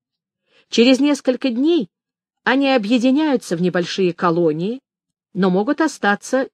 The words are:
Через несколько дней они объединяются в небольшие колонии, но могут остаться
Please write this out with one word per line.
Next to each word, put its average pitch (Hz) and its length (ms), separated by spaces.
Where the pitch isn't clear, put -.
Через 240 320
несколько 269 500
дней 269 400
они 269 260
объединяются 254 880
в 165 60
небольшие 180 500
колонии, 170 680
но 185 160
могут 214 300
остаться 254 720